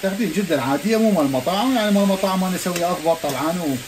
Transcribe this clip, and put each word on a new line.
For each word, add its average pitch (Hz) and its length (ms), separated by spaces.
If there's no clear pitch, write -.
تقديم 190 320
جدًا 175 260
عادية، 143 360
مو 220 140
مال 175 100
المطاعم، 170 540
يعني 214 160
مال 202 120
المطاعم 190 400
أنا 185 120
أسوي 170 300
أضبط 165 380
طبعًا 147 300